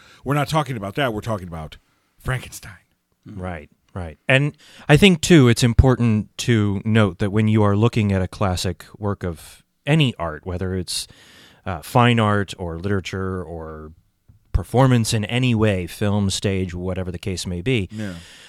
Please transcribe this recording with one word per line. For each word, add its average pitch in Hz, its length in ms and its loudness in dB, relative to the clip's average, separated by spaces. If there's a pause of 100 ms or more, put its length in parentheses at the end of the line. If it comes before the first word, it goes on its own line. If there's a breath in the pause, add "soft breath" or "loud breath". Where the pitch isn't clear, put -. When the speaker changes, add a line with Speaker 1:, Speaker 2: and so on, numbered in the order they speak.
(240 loud breath)
Speaker 1:
we're 135 100 -2
not 143 140 0
talking 139 280 -2
about 98 180 -8
that. 135 180 -2
We're 104 100 -6
talking 98 260 -6
about 80 280 -12 (420)
Frankenstein. - 540 -8 (540)
Speaker 2:
Right, 90 420 -12 (260)
right. 85 240 -10 (100)
And 139 280 2 (320 loud breath)
I 151 80 8
think, 180 260 4
too, 135 260 8
it's 117 160 2
important 117 760 4
to 104 460 0
note 107 340 2
that 104 120 -2
when 107 180 2
you 110 140 4
are 101 140 2
looking 107 360 2
at 95 100 0
a 92 60 -4
classic 90 560 -4 (140)
work 101 260 -4
of - 380 -10 (240)
any 143 300 2
art, 78 300 -8
whether 92 280 -4
it's, - 320 -6 (600 loud breath)
uh, 90 160 -8
fine 120 380 2
art 104 380 0
or 82 200 -8
literature 95 640 -4
or 80 500 -14 (600)
performance 120 640 2
in 107 100 -2
any 123 300 0
way, 104 320 2
film, 101 440 -2
stage, 95 440 -2
whatever 90 360 -6
the 87 80 -12
case 95 280 -8
may 87 160 -6
be, 110 280 -2
Speaker 1:
Yeah. 104 240 -10 (340 loud breath)